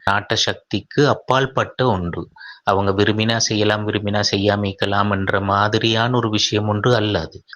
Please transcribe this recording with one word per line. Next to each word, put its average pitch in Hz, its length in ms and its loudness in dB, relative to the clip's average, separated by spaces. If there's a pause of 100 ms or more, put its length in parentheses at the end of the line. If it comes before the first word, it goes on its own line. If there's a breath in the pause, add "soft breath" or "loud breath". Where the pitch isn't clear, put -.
நாட்ட 101 340 -2
சக்திக்கு - 720 -2
அப்பாற்பட்ட 127 800 -2
ஒன்று. 87 360 -2 (420 loud breath)
அவங்க 98 280 2
விரும்பினா 107 460 2
செய்யலாம், 107 480 0
விரும்பினா 104 380 -2
செய்யாம 101 420 0
இருக்கலாம் 101 440 0
என்ற 98 300 0
மாதிரியான 110 760 0
ஒரு 117 140 0
விஷயம் 107 380 0
ஒன்று 104 260 0
அல்ல 104 260 0
அது. - 180 -10 (180 loud breath)